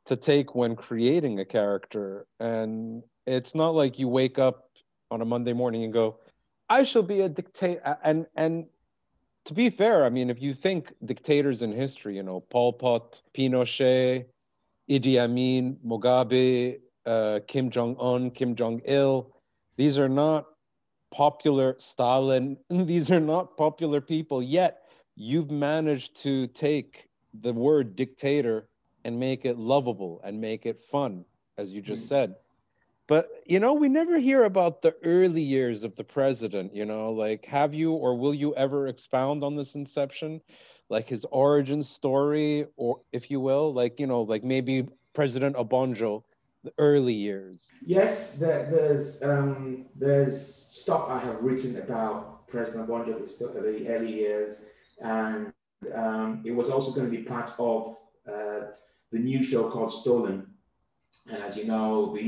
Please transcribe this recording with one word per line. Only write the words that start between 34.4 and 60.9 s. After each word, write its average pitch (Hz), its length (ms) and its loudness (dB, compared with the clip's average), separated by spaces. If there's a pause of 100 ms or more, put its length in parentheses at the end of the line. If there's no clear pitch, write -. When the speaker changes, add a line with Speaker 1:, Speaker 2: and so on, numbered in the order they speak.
Speaker 1:
about 185 380 2
the 160 200 4
early 170 400 4
years 127 400 0
of 107 140 -8
the 110 80 -10
president, 110 720 -2
you 104 80 -4
know, 110 260 -4
like, 110 360 -2
have 143 280 0
you 160 180 0
or 131 240 0
will 139 180 0
you 147 200 -2
ever 135 320 0
expound 135 560 -2
on 143 140 -4
this 143 180 -8
inception? 147 680 -6 (500)
Like 110 180 -2
his 113 240 -6
origin 143 500 4
story, 147 840 0 (100)
or 120 240 -4 (100)
if 120 200 -8
you 139 100 -2
will, 139 320 2
like, 123 260 0
you 143 80 -2
know, 120 160 0
like 110 220 -2
maybe 131 420 0 (260)
President 139 440 0
Obonjo, 117 680 0 (400)
the - 160 -14
early 143 360 4
years. 98 540 -6 (160)
Speaker 2:
Yes, 185 540 0
there, 147 320 0
there's, 151 520 0
um, 139 640 -2 (100)
there's 139 500 2
stuff - 640 -6
I 127 100 -4
have 113 240 -8
written 127 360 -2
about 110 720 -8
President 113 400 -8
Obonjo, 113 300 -4
the 104 80 -10
st-, - 280 -10
the 107 340 -4
early 113 240 -4
years, 107 540 -4 (360)
and, 110 500 -4 (420)
um, 110 500 -4
it 117 80 -6
was 120 180 -2
also 135 240 -2
gonna 127 160 -2
be 113 120 -6
part - 360 -8
of, 110 380 -2 (340)
uh, 104 300 -8 (500)
the 113 80 -4
new 131 240 0
show 113 260 0
called 113 240 -4
Stolen. 107 540 0 (840)